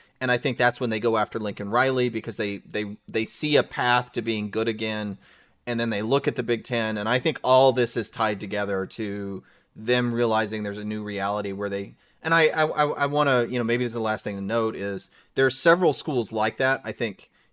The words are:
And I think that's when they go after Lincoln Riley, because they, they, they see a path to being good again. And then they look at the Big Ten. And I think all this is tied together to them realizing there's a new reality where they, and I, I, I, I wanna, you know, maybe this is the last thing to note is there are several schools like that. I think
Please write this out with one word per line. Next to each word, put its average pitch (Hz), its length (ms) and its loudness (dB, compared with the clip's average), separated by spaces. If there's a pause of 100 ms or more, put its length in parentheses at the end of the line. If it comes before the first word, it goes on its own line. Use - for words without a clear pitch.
(200)
And 127 100 -2
I 123 80 2
think 127 200 -2
that's 123 220 2
when 123 100 0
they 110 100 -2
go 113 160 2
after 107 220 -2
Lincoln 104 320 -6
Riley, 127 380 2
because 113 280 -6
they, 101 220 -4
they, 107 380 -8 (120)
they 113 160 -2
see 151 320 2
a 127 60 8
path 123 500 0
to 117 100 -4
being 107 280 -2
good 113 180 -2
again. 107 500 -4 (480)
And 120 140 -2
then 120 80 0
they 104 140 -2
look 131 260 2
at - 80 0
the 123 60 -2
Big 117 220 0
Ten. 110 340 -2
And 104 100 -2
I 123 100 2
think 139 240 -2
all 131 300 8
this 120 240 0
is 113 140 -2
tied 110 280 0
together 101 480 -4
to 101 560 -8 (320)
them 120 380 0
realizing 110 500 0
there's 104 160 -6
a 104 60 -8
new 107 180 -4
reality 101 500 -2
where 101 180 -4
they, 101 240 -6 (280)
and 160 120 0
I, 160 140 6
I, 156 180 2
I, 151 180 2
I 147 220 0
wanna, 143 400 2
you 123 100 -4
know, 120 80 0
maybe 120 200 2
this 117 80 -2
is - 20 -8
the 117 60 -4
last 107 240 -2
thing 101 120 -4
to 98 60 -6
note 110 340 0
is 98 320 -6 (280)
there 135 100 4
are 131 40 2
several 170 440 4
schools 123 380 -2
like 110 260 0
that. 131 260 0
I 110 80 -6
think - 380 -8 (220)